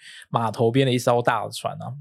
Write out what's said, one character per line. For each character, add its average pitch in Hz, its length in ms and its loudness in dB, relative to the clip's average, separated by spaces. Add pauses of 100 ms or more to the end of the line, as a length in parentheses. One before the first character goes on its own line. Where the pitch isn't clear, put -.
(300)
码 113 220 -2
头 113 180 2
边 135 160 4
的 123 80 2
一 127 60 2
艘 120 220 2
大 110 280 0
船 - 320 -8
啊。 123 200 -10